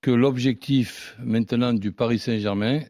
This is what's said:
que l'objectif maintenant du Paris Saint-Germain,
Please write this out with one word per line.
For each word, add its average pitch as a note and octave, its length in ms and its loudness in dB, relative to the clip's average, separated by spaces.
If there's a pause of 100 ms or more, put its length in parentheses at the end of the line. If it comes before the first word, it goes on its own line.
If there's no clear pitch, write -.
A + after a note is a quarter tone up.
que - 80 0
l'objectif B2+ 1120 0
maintenant A#2+ 500 0
du G2+ 200 -2
Paris A#2 260 0
Saint-Germain, G#2+ 720 -2